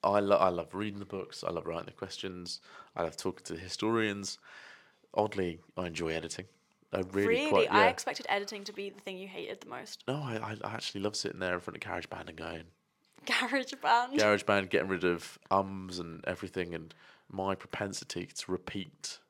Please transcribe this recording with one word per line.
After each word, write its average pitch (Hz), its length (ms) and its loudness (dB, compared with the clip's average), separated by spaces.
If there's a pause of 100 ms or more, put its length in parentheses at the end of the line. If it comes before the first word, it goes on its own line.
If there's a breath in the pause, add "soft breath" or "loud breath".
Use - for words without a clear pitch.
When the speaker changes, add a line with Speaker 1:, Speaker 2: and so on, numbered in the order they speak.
Speaker 1:
I 101 180 6
lo-, 101 160 6
I 95 140 6
love 87 240 -4
reading 101 240 -4
the 98 80 -10
books. 95 380 -8
I 87 60 0
love 85 160 -4
writing 82 200 -4
the - 60 -14
questions. 90 680 -8 (340 loud breath)
I - 100 -2
love 80 120 -4
talking - 280 -4
to 80 100 -8
the 82 40 -8
historians. 101 800 0 (760 loud breath)
Oddly, 95 460 2 (160)
I 90 100 -2
enjoy 82 220 -2
editing. 82 360 -4 (480)
I - 60 0 (140)
really 98 160 2
Speaker 2:
Really? 269 220 2
Speaker 1:
quite, - 220 6
Speaker 2:
I 214 120 8
Speaker 1:
yeah. 240 60 8
Speaker 2:
expected - 380 -6
editing 202 360 -2
to 202 80 -10
be 202 180 -8
the 196 100 -20
thing 190 160 -10
you 190 120 -10
hated 190 340 -8
the - 60 -16
most. - 380 -12
Speaker 1:
No, 131 100 0
I, 131 200 -4
I, 107 200 -4 (120)
I 107 60 -4
actually 104 260 -6
love 104 160 0
sitting - 240 -4
there 90 140 2
in 87 60 0
front - 220 -8
of - 80 -
GarageBand 87 380 -6
and 80 80 -14
going, 82 280 -8 (300)
Speaker 2:
<laughs> - 320 -20
GarageBand? 254 920 2
Speaker 1:
GarageBand, 101 500 6
getting 92 200 4
rid 92 160 2
of 87 340 2 (120)
ums 98 480 2
and 82 280 -8
everything, 87 480 -4
and 80 200 -10 (380 loud breath)
my 95 220 0
propensity - 720 -6
to - 260 -8
repeat - 680 -8 (120)